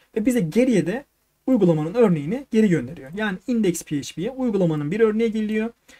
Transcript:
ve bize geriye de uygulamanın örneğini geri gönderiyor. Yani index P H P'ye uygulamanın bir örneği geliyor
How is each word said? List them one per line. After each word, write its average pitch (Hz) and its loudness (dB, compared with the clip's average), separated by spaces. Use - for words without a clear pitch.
ve 214 -2
bize 247 2
geriye 196 2
de 226 -6
uygulamanın 175 2
örneğini 214 0
geri 220 4
gönderiyor. 135 -2
Yani 202 -4
index 214 0
P 151 -6
H - -10
P'ye 202 -6
uygulamanın 185 -2
bir 214 -4
örneği 220 2
geliyor 214 -2